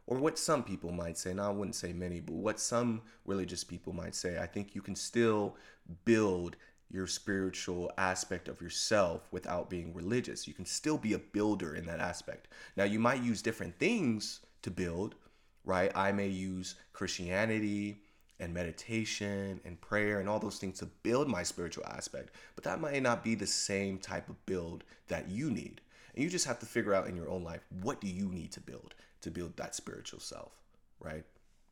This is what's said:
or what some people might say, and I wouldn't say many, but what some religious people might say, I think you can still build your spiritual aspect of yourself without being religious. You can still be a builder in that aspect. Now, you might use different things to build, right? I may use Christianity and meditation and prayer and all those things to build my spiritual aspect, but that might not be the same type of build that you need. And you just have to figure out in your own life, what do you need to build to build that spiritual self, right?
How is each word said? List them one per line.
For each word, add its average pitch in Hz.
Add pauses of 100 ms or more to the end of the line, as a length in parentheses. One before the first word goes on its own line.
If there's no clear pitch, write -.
or 123
what 156
some 147
people 87
might 85
say, 92
and 95
I 101
wouldn't 101
say 87
many, 87
but 82
what 101
some 117 (220)
religious 92
people 87
might 85
say, 87
I 87
think 101
you 98
can 98
still 107 (480)
build 95 (340)
your 92
spiritual 92
aspect 92
of -
yourself 87
without 87
being 85
religious. 95
You 76
can 92
still 151
be 110
a 92
builder 98
in 85
that 85
aspect. - (280)
Now, 98
you 104
might 123
use 117
different 98
things 151 (240)
to 101
build, 87 (500)
right? 92
I 98
may 101
use 92 (180)
Christianity 104 (380)
and 87
meditation 98
and 85
prayer 104
and 98
all 104
those 101
things 95
to 85
build 127
my 90
spiritual 85
aspect, - (240)
but -
that 175
might 143
not 120
be 113
the 98
same 98
type -
of -
build 85 (220)
that 82
you 123
need. - (340)
And 131
you 175
just 175
have 120
to 110
figure 101
out 92
in 90
your 82
own 92
life, 82 (200)
what 117
do 104
you 92
need 85
to -
build - (260)
to -
build 85
that -
spiritual -
self, - (480)
right? 80 (460)